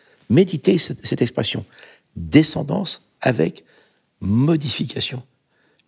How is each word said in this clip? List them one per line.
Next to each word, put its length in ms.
Méditez 480
cette, 260
cette 180
expression, 420
descendance 880
avec 440
modification. 1040